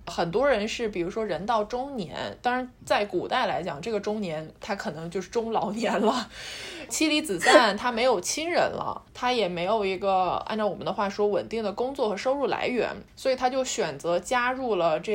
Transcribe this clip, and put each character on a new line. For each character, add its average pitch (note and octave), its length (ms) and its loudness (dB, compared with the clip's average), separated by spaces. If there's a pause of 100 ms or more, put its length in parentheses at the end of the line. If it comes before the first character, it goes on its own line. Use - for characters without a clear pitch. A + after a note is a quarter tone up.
很 E3+ 220 -2
多 A#3 180 4
人 A3 200 2
是， A3+ 220 -4
比 F#3+ 120 -4
如 E3 80 -4
说 A3+ 160 -4
人 F3 200 -4
到 A3+ 180 2
中 C4 320 -6
年， D3 460 -6
当 B3 120 0
然 B3+ 160 -2 (160)
在 A#3 200 2
古 F3+ 220 -2
代 B3 180 0
来 D3+ 160 0
讲， D#3 180 -6
这 A3+ 120 -6
个 G3+ 80 0
中 G#3 200 -4
年 D#3 400 -6
他 G#3 160 -6
可 G3 160 -6
能 E3 180 -8
就 F#3+ 120 -4
是 - 80 -10
中 A3+ 240 -2
老 E3+ 180 0
年 A3 300 0
了， A#3 280 2 (600)
妻 D#4 180 0
离 D4+ 140 4
子 F#3+ 180 -2
散， A#3+ 380 8
他 A#3+ 160 -2
没 A3+ 100 0
有 A#3+ 160 4
亲 D#4 320 -4
人 D4 80 2
了， - 420 0 (120)
他 B3 180 -2
也 G#3+ 160 2
没 F3 160 -2
有 G#3 220 0
一 F#3+ 120 -2
个， F#3 340 2 (160)
按 G#3+ 100 -4
照 G#3+ 100 2
我 E3+ 80 -2
们 - 100 -8
的 E3 60 -2
话 G3+ 180 0
说， G#3 160 0
稳 F#3+ 220 0
定 A3 160 -4
的 G3 80 -2
工 C4 240 -2
作 A#3+ 140 0
和 F#3+ 80 -2
收 C4 160 2
入 C#4 140 0
来 - 200 -2
源， A#3 260 0 (220)
所 C4+ 160 0
以 B3+ 60 2
他 B3+ 120 2
就 C4 140 0
选 E3+ 340 -2
择 E3+ 220 0
加 B3 320 0
入 B3+ 240 -2
了 E3 240 2
这 G#3 160 -2